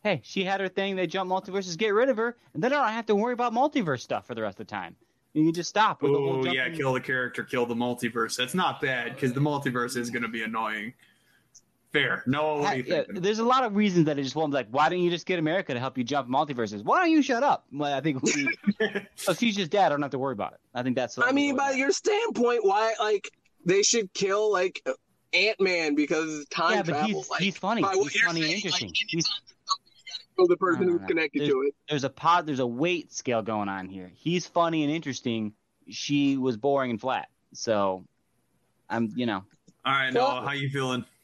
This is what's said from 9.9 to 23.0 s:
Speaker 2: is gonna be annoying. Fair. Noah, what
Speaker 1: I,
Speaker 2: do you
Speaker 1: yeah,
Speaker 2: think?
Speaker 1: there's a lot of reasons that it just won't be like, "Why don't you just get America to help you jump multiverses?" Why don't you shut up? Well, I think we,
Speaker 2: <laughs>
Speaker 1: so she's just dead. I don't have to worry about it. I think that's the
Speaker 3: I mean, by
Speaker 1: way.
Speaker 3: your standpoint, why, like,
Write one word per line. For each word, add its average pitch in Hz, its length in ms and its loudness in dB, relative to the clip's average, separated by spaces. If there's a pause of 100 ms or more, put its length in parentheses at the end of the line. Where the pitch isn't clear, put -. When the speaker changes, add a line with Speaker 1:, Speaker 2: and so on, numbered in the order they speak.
Speaker 2:
is 120 140 -4
gonna 117 160 -4
be 113 160 -6
annoying. 110 500 -4 (1000)
Fair. 135 360 0
Noah, 151 320 0
what 147 100 2
Speaker 1:
I, - 40 0
Speaker 2:
do 131 40 -2 (120)
you 170 60 2
Speaker 1:
yeah, - 80 2
Speaker 2:
think? 190 180 -8
Speaker 1:
there's 214 180 0
a 226 40 0
lot 254 200 4
of 208 120 -2
reasons 185 300 6
that 147 140 0
it 139 40 -2
just 131 120 -6
won't 151 160 0
be 139 40 0
like, 123 140 0
"Why 147 200 4
don't 180 100 0
you 175 120 2
just 170 160 -4
get 185 120 0
America 160 360 0
to 120 40 -2
help 127 180 -4
you 123 60 -2
jump 131 240 -2
multiverses?" 123 560 -2
Why 247 160 4
don't 339 120 4
you 311 120 6
shut 254 200 0
up? 247 280 2
Well, 143 240 -2
I 135 60 -2
think 139 220 0
we, 143 260 0 (300)
Speaker 2:
<laughs> 208 360 -4
Speaker 1:
so - 180 -2
she's 226 220 0
just 185 160 -2
dead. 196 160 4
I - 20 4
don't 147 120 0
have 139 100 -2
to 139 80 -4
worry 131 140 -2
about 98 200 -6
it. - 60 -20 (140)
I 123 100 -4
think 127 120 0
that's 127 200 -2
the - 100 0
Speaker 3:
I 254 60 2
mean, 285 240 0
by 277 160 0
Speaker 1:
way. 262 60 -2
Speaker 3:
your 277 140 2
standpoint, 247 720 0
why, 214 340 4
like, 214 300 -2 (360)